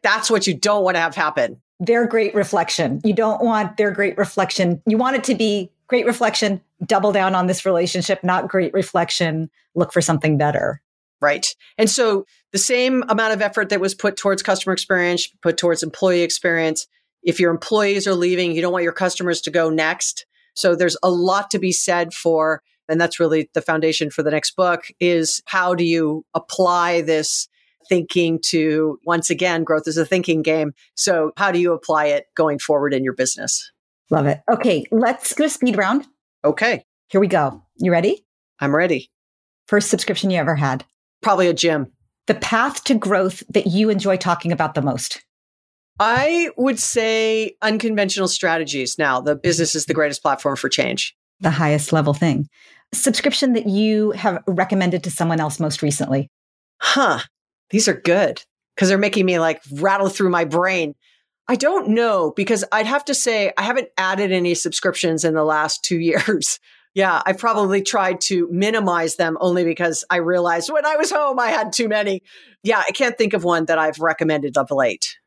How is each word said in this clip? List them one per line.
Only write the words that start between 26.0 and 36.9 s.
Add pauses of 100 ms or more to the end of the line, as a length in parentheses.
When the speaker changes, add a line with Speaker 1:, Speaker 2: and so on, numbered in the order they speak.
Speaker 1:
apply
this (400)
thinking
to,
once
again,
growth
is
a
thinking
game. (240)
So
how
do
you
apply
it
going
forward
in
your
business? (400)
Speaker 2:
Love
it. (120)
Okay,
let's
do
a
speed
round. (380)
Speaker 1:
Okay. (240)